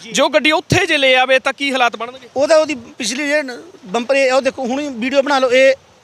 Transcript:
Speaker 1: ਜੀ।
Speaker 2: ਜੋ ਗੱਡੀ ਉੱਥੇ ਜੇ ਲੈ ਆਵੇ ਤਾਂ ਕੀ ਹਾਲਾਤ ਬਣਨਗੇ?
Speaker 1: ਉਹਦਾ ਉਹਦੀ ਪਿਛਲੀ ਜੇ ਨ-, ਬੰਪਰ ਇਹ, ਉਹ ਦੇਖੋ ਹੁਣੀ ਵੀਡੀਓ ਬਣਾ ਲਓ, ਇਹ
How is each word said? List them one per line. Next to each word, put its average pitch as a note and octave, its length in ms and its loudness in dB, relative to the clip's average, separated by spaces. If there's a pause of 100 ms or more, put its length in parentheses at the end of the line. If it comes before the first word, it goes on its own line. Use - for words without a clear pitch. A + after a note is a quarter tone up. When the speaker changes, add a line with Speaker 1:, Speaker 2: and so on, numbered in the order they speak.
Speaker 1:
ਜੀ। A3+ 100 -18
Speaker 2:
ਜੋ C4 160 2
ਗੱਡੀ D4+ 240 0
ਉੱਥੇ F4+ 340 0
ਜੇ D#4+ 120 0
ਲੈ C4 160 4
ਆਵੇ C4 240 2
ਤਾਂ C4+ 140 -4
ਕੀ C#4 200 -4
ਹਾਲਾਤ B3 240 0
ਬਣਨਗੇ? B3 400 -14
Speaker 1:
ਉਹਦਾ D4 200 2
ਉਹਦੀ D#4 180 2
ਪਿਛਲੀ C4 540 -8
ਜੇ D4+ 140 0
ਨ-, C4 200 -12 (220)
ਬੰਪਰ A#3 320 -2
ਇਹ, C4+ 160 2
ਉਹ C4+ 80 2
ਦੇਖੋ C4 260 -4
ਹੁਣੀ C#4 220 -4
ਵੀਡੀਓ C4+ 340 -2
ਬਣਾ C#4 160 0
ਲਓ, B3+ 120 0
ਇਹ C4 240 4 (300)